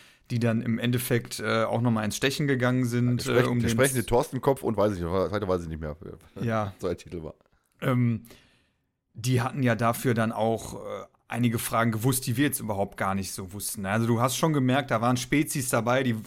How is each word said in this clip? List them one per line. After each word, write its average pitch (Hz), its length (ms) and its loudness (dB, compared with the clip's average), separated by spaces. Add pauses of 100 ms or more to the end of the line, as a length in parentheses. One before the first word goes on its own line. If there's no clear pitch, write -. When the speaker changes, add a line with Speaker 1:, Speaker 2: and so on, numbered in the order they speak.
(300)
Speaker 1:
die 123 80 -2
dann 117 240 2
im 113 160 0
Endeffekt, 120 600 0
äh, 110 240 0
auch 113 180 0
nochmal 110 240 2
ins 101 100 -4
Stechen 143 320 0
gegangen 127 380 2
sind, 123 400 0
Speaker 2:
Der 127 80 0
sprech-, 123 120 6
Speaker 1:
äh, - 40 0
um 123 100 0
Speaker 2:
der 117 80 2
Speaker 1:
den 113 80 0
Speaker 2:
sprechende 131 300 2
Thorsten 127 340 0
Kopf 139 220 0
und 113 160 -2
weiß 104 160 4
ich 87 60 -6
nicht, 85 100 -2
was 92 140 2
der 82 60 -2
zweite 101 180 -2
weiß 92 140 2
ich 82 60 -8
nicht 80 140 -6
mehr, 76 140 -6 (440)
Speaker 1:
Ja. 110 360 -2
Speaker 2:
<laughs> - 20 -20
so - 100 -6
ein 87 80 -2
Titel 82 260 -12
war. 76 120 -12 (480)
Speaker 1:
Ähm, 123 400 2 (920)
die 120 300 0
hatten 131 200 -2
ja 120 120 4
dafür 117 400 0
dann 113 180 0
auch, 110 500 -2
äh, 101 220 -10 (240)
einige 117 300 0
Fragen 113 340 2
gewusst, 113 340 0
die 120 120 0
wir 147 80 4
jetzt - 140 -2
überhaupt 101 360 -2
gar 98 180 -2
nicht 95 180 -4
so 92 200 -10
wussten. 101 340 -8
Also 113 200 2
du 113 140 4
hast 123 160 2
schon 165 180 2
gemerkt, 131 360 2
da 113 120 0
waren 123 160 4
Spezies 147 500 0
dabei, 123 340 2
die, 117 140 0 (100)